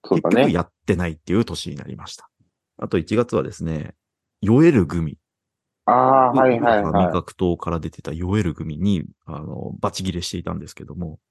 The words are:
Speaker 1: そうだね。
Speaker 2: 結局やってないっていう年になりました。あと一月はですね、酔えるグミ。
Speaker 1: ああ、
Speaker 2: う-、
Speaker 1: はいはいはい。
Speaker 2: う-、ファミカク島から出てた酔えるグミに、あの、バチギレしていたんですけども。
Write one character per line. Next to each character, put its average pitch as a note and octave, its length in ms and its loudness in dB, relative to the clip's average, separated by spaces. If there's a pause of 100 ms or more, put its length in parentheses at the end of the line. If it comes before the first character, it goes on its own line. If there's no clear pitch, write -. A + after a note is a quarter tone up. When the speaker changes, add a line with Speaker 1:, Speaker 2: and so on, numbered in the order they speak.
Speaker 1:
そ F#2 120 2
う E2 40 4
だ E2 100 -2
ね。 G2+ 60 4
Speaker 2:
結 C3+ 120 4
局 F2 60 0
や F2 80 0
っ - 100 -8 (140)
て G2 100 2
な E2+ 120 -2
い E2 40 -4
っ D#2+ 40 -10
て - 160 -8
い F#2 40 2
う A#2 80 2
年 D#2+ 260 -8
に D2 60 -10
な C#2 80 -12
り C#2 120 -12
ま - 100 -16
し - 100 -18
た。 - 140 -20 (480)
あ - 100 -8
と G#2 100 0
一 F#2+ 180 -2
月 A#2 200 0
は D2+ 60 2
で C2 100 -6
す - 120 -10
ね、 D#2+ 300 -6 (460)
酔 A#2 240 6
え E3+ 80 8
る G2+ 140 4
グ E2 160 -4
ミ。 D2 160 -6 (680)
Speaker 1:
あ A#2+ 60 4
あ、 B2+ 400 4
Speaker 2:
う-、 - 40 -2
Speaker 1:
は C3 140 6
い A#2 100 2
は A#2 140 4
い G#2 80 2
は - 0 -
い。 - 0 -
Speaker 2:
う-、 G2 40 -2
フ D#2+ 60 0
ァ F#2+ 140 4
ミ E2+ 60 -2
カ E2+ 100 -2
ク - 140 -18
島 F2 200 0
か - 140 -8
ら E2+ 80 -2
出 D#2+ 120 -6
て - 120 -20
た - 100 -8
酔 F2+ 260 -2
え G#2+ 40 2
る E2+ 120 -2
グ - 100 -10
ミ D2+ 120 -8
に、 F#2 280 0 (200)
あ D#2 160 -10
の、 - 400 -10
バ G#2 120 -2
チ - 100 -10
ギ F#2 80 -2
レ F2 100 -6
し - 100 -8
て - 60 -8
い F2 60 -8
た F2 100 -6
ん E2 60 -8
で D2+ 80 -12
す - 80 -20
け - 100 -18
ど - 120 -14
も。 E2 240 -10 (100)